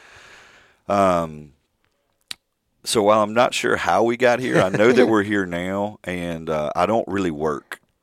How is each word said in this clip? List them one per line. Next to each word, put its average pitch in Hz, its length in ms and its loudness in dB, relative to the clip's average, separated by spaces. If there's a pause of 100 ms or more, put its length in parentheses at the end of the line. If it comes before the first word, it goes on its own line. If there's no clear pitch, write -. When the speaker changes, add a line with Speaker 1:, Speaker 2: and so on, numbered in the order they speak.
(880)
Speaker 1:
um, 85 680 0 (1300)
so 110 200 0
while 107 180 4
I'm 104 120 -2
not 120 200 2
sure 117 220 0
how 95 280 0
we 120 140 0
got 120 220 2
here, 127 220 0
I 92 80 0
know 104 220 4
that 120 160 4
Speaker 2:
<laughs> - 20 2
Speaker 1:
we're 107 140 2
here 101 220 -2
now, 95 580 -6
and, 87 460 -8
uh, 76 260 -4
I 87 100 2
don't 110 220 0
really 92 240 -2
work. 73 480 -6 (240)